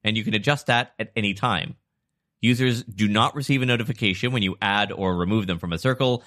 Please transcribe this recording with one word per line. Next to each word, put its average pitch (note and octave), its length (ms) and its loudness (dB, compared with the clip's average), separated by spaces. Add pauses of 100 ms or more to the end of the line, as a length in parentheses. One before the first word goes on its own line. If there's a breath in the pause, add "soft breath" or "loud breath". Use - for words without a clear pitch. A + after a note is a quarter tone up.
and A2 140 0
you G#2+ 80 -2
can G#2+ 80 -2
adjust C#3 340 0
that A#2+ 320 0
at A2 160 -6
any G#2 180 0
time. G2+ 440 -4 (640)
Users B2 420 2
do G#2 240 0
not A2 260 2
receive C#3 280 0
a B2+ 40 0
notification A#2 680 0
when A2 100 0
you F#2 180 -2
add G2+ 300 0
or F#2 240 -2
remove F#2+ 320 0
them E2+ 120 -4
from E2+ 120 -6
a E2 80 -2
circle, B2+ 480 0